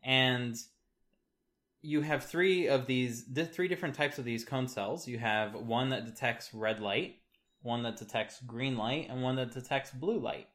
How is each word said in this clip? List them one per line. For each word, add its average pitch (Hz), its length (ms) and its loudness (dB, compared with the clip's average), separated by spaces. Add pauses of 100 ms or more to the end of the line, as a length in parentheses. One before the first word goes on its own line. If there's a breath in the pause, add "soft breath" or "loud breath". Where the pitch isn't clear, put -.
and 127 540 4 (1300)
you 151 180 2
have 147 240 2
three 180 440 4
of 127 180 4
these, 127 380 2
di-, 131 200 0
three 180 240 -2
different 170 260 -2
types 143 240 0
of 131 60 -6
these 117 200 -2
cone 127 240 -2
cells. 120 380 -4
You 120 120 -6
have 107 360 2
one 117 360 0
that 113 160 -2
detects 117 480 -4
red 110 260 -2
light, 107 360 0 (460)
one 120 200 -2
that 117 160 -4
detects - 480 -4
green 123 300 -2
light, 123 340 -2
and 127 120 -4
one 127 140 2
that 127 160 -2
detects 135 380 -4
blue 175 280 -2
light. 113 360 -6